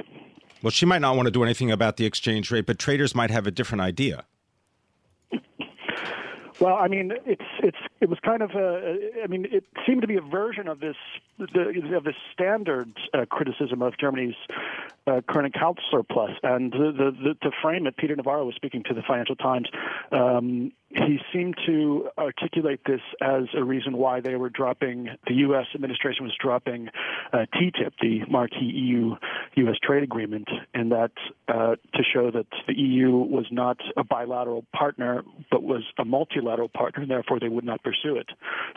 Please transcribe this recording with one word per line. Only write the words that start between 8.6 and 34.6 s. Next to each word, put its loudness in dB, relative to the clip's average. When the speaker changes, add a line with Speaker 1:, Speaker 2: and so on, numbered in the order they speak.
Speaker 2:
I -4
mean, -2
it 2
seemed 4
to 0
be 2
a -2
version -4
of -6
this, -6
the, 0
of 0
this -2
standard, 0
uh, 2
criticism -2
of 0
Germany's, 0
uh, 4
current 2
account 2
surplus. 2
And 2
the, 2
the, 2
the, 2
to 0
frame 0
it, -2
Peter -2
Navarro 0
was -6
speaking -6
to -2
the -6
Financial -2
Times. 0
Um, 2
he 2
seemed -2
to 2
articulate -2
this 0
as 2
a 2
reason 0
why 2
they -2
were -2
dropping, -2
the 2
U 6
S 0
administration -4
was -6
dropping, -2
uh, 2
T 4
tip, -2
the 2
marquee 0
E -4
U, 2
U 4
S 0
trade 2
agreement, -4
in 0
that, 2
uh, 2
to 2
show 2
that -2
the 0
E 0
U 6
was 2
not 0
a 2
bilateral -2